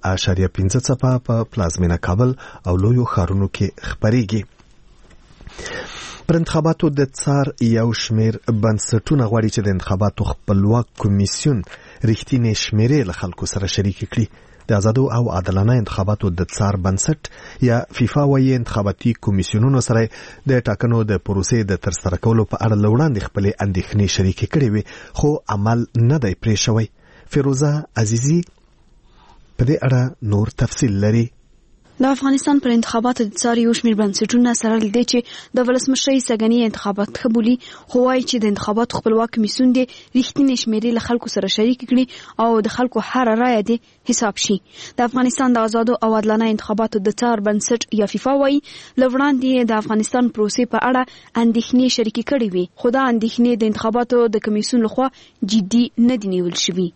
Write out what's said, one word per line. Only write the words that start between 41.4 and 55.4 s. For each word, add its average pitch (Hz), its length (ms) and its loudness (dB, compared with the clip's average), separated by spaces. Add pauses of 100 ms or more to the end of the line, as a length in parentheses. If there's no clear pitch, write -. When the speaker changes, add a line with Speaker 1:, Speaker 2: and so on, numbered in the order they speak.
Speaker 2:
شریکې 240 380 0
کړي 254 140 4 (380)
او 233 60 2 (180)
د - 80 -4
خلکو 240 360 -2
هره 240 320 2
رایه 240 260 2
دې 233 80 2 (320)
حساب 226 360 -2
شي. 196 120 0 (400)
د 247 100 2
افغانستان 254 480 2
د 226 140 2
آزادو 226 260 2 (120)
او 220 100 2
عادلانه 220 380 2
انتخاباتو 214 520 -2
د 208 140 -2
څار 233 260 0
بنسټ 214 340 0 (200)
یا 196 140 0
فیفا 262 260 0
وایي 277 180 2 (400)
له 254 140 4
وړاندې 262 580 2
د 214 80 2
افغانستان 220 560 0
پروسې 214 400 0
په - 140 0
اړه 254 120 2 (420)
اندېښنې 233 520 2
شریکې 226 340 -2
کړې 233 240 0
وي، 180 120 0 (100)
خو 240 240 0
دا 269 80 2
اندېښنې 233 560 2
د 214 100 2
انتخاباتو 240 480 0 (140)
د 208 140 -2
کمیسیون 214 400 0
لخوا 262 200 0 (460)